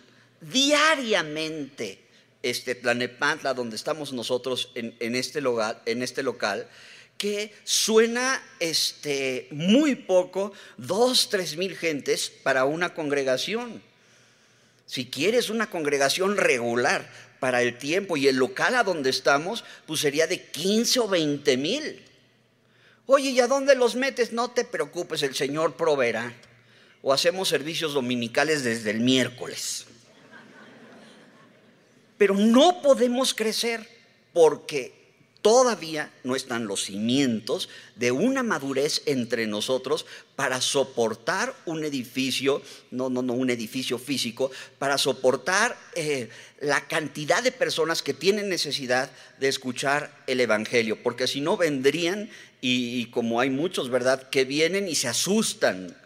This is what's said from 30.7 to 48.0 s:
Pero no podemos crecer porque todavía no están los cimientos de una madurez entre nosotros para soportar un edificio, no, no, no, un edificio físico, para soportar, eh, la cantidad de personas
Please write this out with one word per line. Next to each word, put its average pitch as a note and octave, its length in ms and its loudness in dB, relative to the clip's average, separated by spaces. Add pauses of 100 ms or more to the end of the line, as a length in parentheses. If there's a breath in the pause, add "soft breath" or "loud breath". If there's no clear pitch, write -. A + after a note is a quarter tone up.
Pero G3 180 4
no B3+ 460 6
podemos B3 540 4
crecer A3 540 -2 (440)
porque D3 640 2 (420)
todavía G3 720 4 (120)
no B2+ 100 -2
están B2 320 -4
los G2 160 -4
cimientos A#2 840 0 (260 loud breath)
de A#2+ 160 0
una B3+ 320 0
madurez C#3+ 640 -2
entre A#2+ 400 -2
nosotros B2+ 580 -4 (300 loud breath)
para B2+ 260 -2
soportar C#3+ 920 -2 (100)
un D#3+ 200 -6
edificio, C3 760 -2 (300 loud breath)
no, B2+ 180 -4
no, B2+ 140 -2
no, B2 120 -2
un B2+ 140 0
edificio B2 500 -4
físico, C3 520 -4 (300 loud breath)
para C#3 180 0
soportar, F3+ 800 0 (160)
eh, C#3+ 340 -4 (320 loud breath)
la C#3+ 280 0
cantidad D#3+ 520 -2
de B3 120 0
personas D#3+ 500 -2